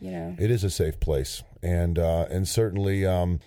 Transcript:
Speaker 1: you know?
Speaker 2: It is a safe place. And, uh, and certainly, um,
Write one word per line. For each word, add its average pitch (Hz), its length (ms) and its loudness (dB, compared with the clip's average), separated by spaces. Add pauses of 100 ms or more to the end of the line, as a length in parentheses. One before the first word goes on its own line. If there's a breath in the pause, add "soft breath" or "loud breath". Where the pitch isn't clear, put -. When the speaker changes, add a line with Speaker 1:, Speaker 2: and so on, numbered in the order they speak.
Speaker 1:
you 185 100 -10
know? - 260 -8
Speaker 2:
It 110 140 2
is 110 140 2
a 95 40 2
safe 78 300 0
place. 67 420 -2 (220)
And, 85 340 2
uh, 82 320 2
and 92 160 -2
certainly, 98 600 0
um, 90 420 2